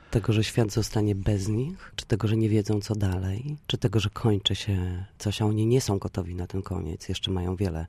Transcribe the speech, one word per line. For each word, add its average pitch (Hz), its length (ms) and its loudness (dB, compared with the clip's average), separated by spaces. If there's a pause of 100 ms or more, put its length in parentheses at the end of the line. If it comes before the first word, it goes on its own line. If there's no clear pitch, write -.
(120)
Tego, 113 220 2
że 107 100 4
świat 107 280 2
zostanie 104 440 0
bez 98 320 0
nich? 131 480 -4
Czy - 100 -8
tego, 110 220 0
że 110 100 2
nie 110 120 4
wiedzą, 104 320 4
co 107 140 -2
dalej? 101 600 -2 (100)
Czy - 100 -2
tego, 110 220 2
że 98 100 0
kończy 104 460 0
się 92 500 -2 (120)
coś, 104 240 -2
a 110 40 2
oni 107 220 2
nie 127 140 4
są 98 180 0
gotowi 90 360 -4
na 90 120 -4
ten 95 140 -4
koniec? 90 480 -6
Jeszcze 95 220 -2
mają 92 240 0
wiele 85 340 -2